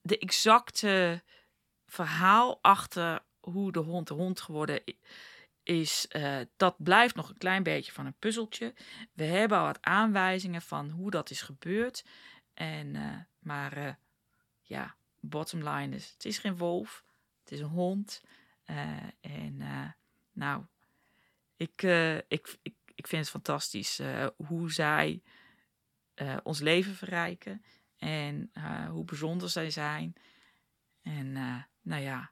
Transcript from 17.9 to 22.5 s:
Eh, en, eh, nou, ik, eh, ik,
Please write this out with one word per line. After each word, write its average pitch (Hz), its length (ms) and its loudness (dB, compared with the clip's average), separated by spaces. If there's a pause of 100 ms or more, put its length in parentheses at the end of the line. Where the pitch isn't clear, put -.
Eh, 151 220 -6 (340)
en, 143 400 -8
eh, 143 280 -8 (440)
nou, 143 320 -4 (920)
ik, - 260 -6
eh, 165 340 4
ik, - 460 -6